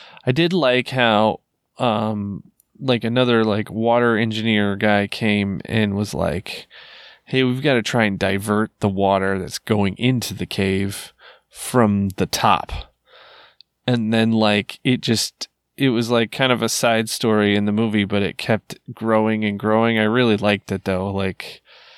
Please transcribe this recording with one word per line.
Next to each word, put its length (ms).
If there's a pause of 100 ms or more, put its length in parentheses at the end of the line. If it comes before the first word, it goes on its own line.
(260)
I 60
did 220
like 360
how, 500 (400)
um, 640 (360)
like, 240
another, 400
like, 280
water 460
engineer 580
guy 320
came 580
and 300
was 180
like, 540 (580)
"Hey, 180
we've 200
gotta 180
try 220
and 160
divert 600
the 100
water 500
that's 200
going 380
into 360
the 120
cave 680 (360)
from 680
the 100
top." 680 (920)
And 260
then, 180
like, 520
it 180
just, 460 (300)
it 120
was, 220
like, 200
kind 200
of 100
a 80
side 400
story 460
in 100
the 60
movie, 340
but 160
it 160
kept 400 (160)
growing 520
and 120
growing. 400
I 60
really 340
liked 340
it, 120
though. 280
Like, 500 (360)